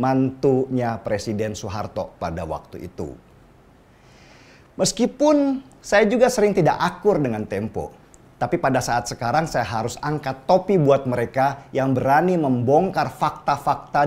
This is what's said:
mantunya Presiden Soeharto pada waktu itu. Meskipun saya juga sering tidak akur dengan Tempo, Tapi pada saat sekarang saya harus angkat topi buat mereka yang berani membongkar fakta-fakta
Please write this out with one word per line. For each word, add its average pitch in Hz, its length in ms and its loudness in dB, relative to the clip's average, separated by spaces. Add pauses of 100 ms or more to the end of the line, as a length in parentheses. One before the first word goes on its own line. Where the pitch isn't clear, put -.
mantunya 131 1040 0
Presiden 107 480 -4
Soeharto 101 640 -8
pada 85 320 -6
waktu 76 400 -10
itu. 78 240 -10 (1700)
Meskipun 269 800 2 (240)
saya 208 240 4
juga 247 240 4
sering 208 240 2
tidak 151 240 2
akur 180 400 0
dengan 110 240 -2
Tempo, 98 480 -6 (440)
Tapi 175 240 -2
pada 131 240 0
saat 117 240 -2
sekarang 131 400 -2
saya 123 160 -2
harus 110 400 -4
angkat 139 400 -6
topi 190 320 4
buat 135 320 4
mereka 127 640 -2
yang 131 240 0
berani 156 400 2
membongkar 143 720 2
fakta-fakta 143 1000 -2